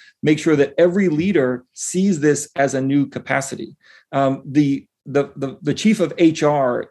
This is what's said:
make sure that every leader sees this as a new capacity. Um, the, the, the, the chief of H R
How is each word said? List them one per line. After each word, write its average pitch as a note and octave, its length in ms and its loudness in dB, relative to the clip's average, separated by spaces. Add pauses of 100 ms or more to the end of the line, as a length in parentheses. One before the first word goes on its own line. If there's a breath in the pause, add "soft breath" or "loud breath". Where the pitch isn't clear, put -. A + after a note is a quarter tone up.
(220 soft breath)
make D3 160 2
sure D#3 180 2
that C#3 220 2
every F3+ 320 2
leader D3+ 640 0
sees F#3 460 -2
this D3 360 0
as C#3 160 0
a C3+ 80 -2
new C#3 240 2
capacity. - 720 -6 (340 soft breath)
Um, C3+ 360 -2
the, C#3 400 0 (180)
the, C#3 320 -2
the, C3+ 240 -8
the D3 140 -2
chief G#3+ 260 0
of E3 160 -2
H D#3+ 260 2
R C#3 480 0